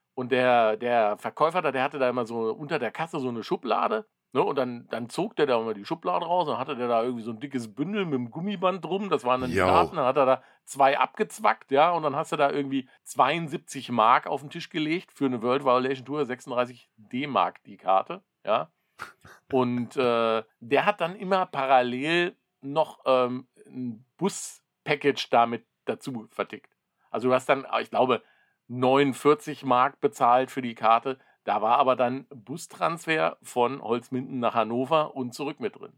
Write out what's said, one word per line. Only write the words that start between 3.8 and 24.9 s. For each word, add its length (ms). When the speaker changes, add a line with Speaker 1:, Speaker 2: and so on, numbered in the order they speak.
Speaker 1:
ne? 100
Und 140
dann, 320
dann 220
zog 260
der 100
da 140
immer 140
die 100
Schublade 420
raus 220
und 100
hatte 200
der 100
da 160
irgendwie 200
so 80
ein 100
dickes 340
Bündel 300
mit 80
einem 180
Gummiband 540
drum. 240
Das 160
waren 160
dann 100
die 60
Speaker 2:
Jo. 80
Speaker 1:
Karten. 320
Dann 80
hat 100
er 100
da 160
zwei 340
abgezwackt, 760
ja. 200
Und 120
dann 120
hast 160
du 60
da 120
irgendwie 380
zweiundsiebzig 880
Mark 340
auf 140
den 100
Tisch 200
gelegt 420
für 140
eine 160
World 240
Violation 400
Tour, 200
sechsunddreißig 680
D-Mark 720
die 100
Karte, 480
ja. 260
Und, 460
äh, 460
der 240
hat 160
dann 160
immer 280
parallel 920
noch, 440
ähm, 400
ein 400
Bus-Package 1120